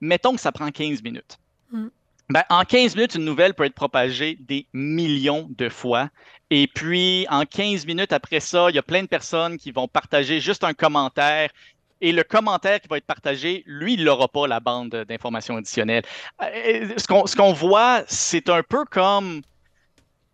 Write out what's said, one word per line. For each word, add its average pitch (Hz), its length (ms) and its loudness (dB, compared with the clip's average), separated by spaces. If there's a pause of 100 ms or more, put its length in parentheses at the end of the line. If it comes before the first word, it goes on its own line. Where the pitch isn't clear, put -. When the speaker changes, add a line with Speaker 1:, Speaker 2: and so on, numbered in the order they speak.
Speaker 1:
mettons 175 340 2
que 226 60 -6
ça 143 120 -2
prend 147 180 -8
quinze 147 320 -6
minutes. 117 360 -14 (320)
Speaker 2:
Hmm. 226 180 -8 (420)
Speaker 1:
Ben, 156 180 4
en 180 160 4
quinze 240 320 2
minutes, 233 180 0
une 160 100 -4
nouvelle 160 300 2
peut 151 100 -2
être 135 100 -2
propagée 135 680 -2
des 139 320 -8
millions 147 840 -2
de 123 120 -4
fois. 123 400 -2 (420)
Et 143 160 4
puis, 180 640 0
en 147 160 0
quinze 196 420 -4
minutes 170 260 -4
après 147 280 0
ça, 175 300 2
il 151 60 2
y - 20 2
a 131 40 2
plein 180 200 0
de 185 60 -8
personnes 170 500 -4
qui 147 120 -16
vont 127 160 -4
partager 147 540 0
juste 185 240 -2
un 165 100 0
commentaire. 151 760 0 (500)
Et 170 120 2
le 170 120 2
commentaire 208 560 0
qui - 80 -20
va 156 80 -4
être 143 100 -8
partagé, 151 600 -4
lui, 156 280 -4
il 170 100 0
n'aura 135 240 4
pas 143 180 -2
la 117 140 -2
bande 123 300 -4 (180)
d'information 113 480 -8
additionnelle. 113 460 0 (400)
Euh, 226 540 -2
ce 208 100 -4
qu'on, 190 200 4
ce 196 100 -6
qu'on 196 160 6
voit, 202 540 4
c'est - 440 -2
un 170 120 4
peu 277 220 -2
comme, 190 580 0 (920)